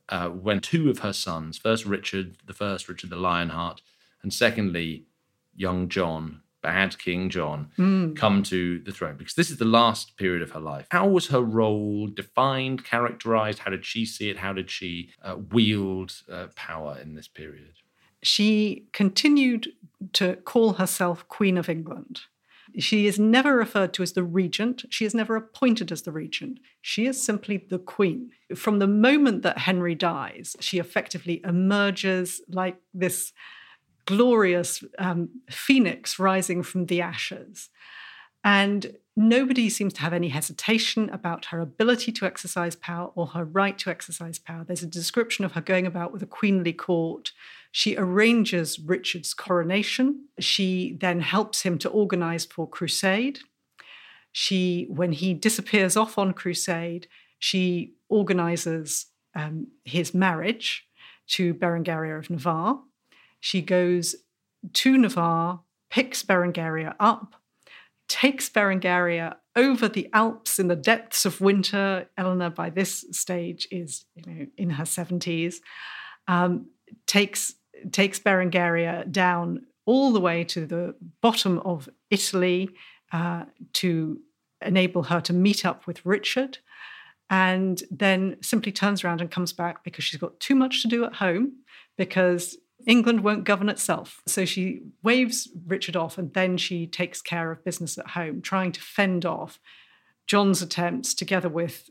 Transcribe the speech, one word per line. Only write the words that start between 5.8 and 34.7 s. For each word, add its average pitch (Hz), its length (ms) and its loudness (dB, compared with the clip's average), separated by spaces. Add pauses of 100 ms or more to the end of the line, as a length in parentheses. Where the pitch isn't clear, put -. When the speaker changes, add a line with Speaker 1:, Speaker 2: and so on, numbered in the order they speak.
Speaker 1:
John, 80 520 -4 (220)
bad 92 360 0
King 90 320 -2
John, 76 480 -4
Speaker 2:
Mm. 185 380 2
Speaker 1:
come 104 280 4
to 87 360 -2
the 98 120 -14
throne? 76 240 -8
Because - 180 -14
this 165 160 2
is 139 80 -10
the 117 60 2
last 113 520 4
period 90 260 0
of 76 100 -10
her 80 80 -12
life. 73 300 -10
How 180 160 4
was 185 220 2
her 135 140 2
role 107 640 0
defined, 131 760 -2
characterised? 113 760 0
How 98 100 -6
did 95 140 -6
she 113 200 -6
see 113 260 -6
it? 95 80 -8
How 95 140 -6
did 92 180 -6
she, 87 400 -10 (120)
uh, 92 140 -10
wield, 98 920 0
uh, 90 160 -12 (100)
power 78 440 -10
in 78 140 -16
this 76 140 -18
period? 76 460 -20 (480)
Speaker 2:
She 214 720 2
continued 247 760 4 (460)
to 180 220 2
call 226 380 2
herself 180 540 -2
Queen 190 280 2
of 170 120 -2
England. 160 540 -8 (540)
She 208 300 2
is 202 120 2
never 247 380 6
referred 196 380 2
to 190 80 -2
as 175 100 -4
the 185 120 0
regent. 190 680 -2
She - 140 -4
is 208 100 -2
never 226 220 0
appointed 220 560 0
as 156 100 -8
the 175 100 -10
regent. 160 460 -8 (240)
She - 240 -2
is 262 160 -4
simply 208 340 -2
the 180 220 -6
queen. 185 520 -2 (260)
From 208 240 2
the 196 80 4
moment 233 540 6
that - 160 0
Henry 175 360 0
dies, 165 640 -4
she - 180 -4
effectively 170 640 -4
emerges 190 1040 0
like 185 280 -4 (160)
this 180 400 -4 (720)
glorious, 196 800 4 (160)